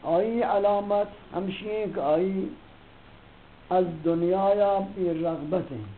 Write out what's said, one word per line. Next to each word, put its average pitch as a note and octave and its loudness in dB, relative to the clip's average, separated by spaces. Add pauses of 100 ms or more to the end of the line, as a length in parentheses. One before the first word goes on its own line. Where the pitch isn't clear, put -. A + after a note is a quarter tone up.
آئی G#3+ 0
علامت G3+ 0
ہمشی F#3+ -6
ہیں G#3+ -4 (100)
کہ - -2
آئی F3+ 0 (1200)
از F#3 4 (200)
دنیا F3 2
یا G3 4 (160)
پی F3+ 0
رغبت D#3+ -2
ہیں A2 -8 (140)